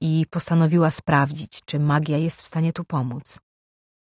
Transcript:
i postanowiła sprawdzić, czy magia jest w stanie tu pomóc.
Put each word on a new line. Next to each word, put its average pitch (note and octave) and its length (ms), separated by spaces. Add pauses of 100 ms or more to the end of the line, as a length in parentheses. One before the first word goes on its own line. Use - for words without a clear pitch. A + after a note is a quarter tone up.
i D#3+ 300
postanowiła E3 600
sprawdzić, C#3+ 760
czy - 140
magia D3 400
jest E3 240
w - 40
stanie E3 260
tu F3 120
pomóc. - 540 (760)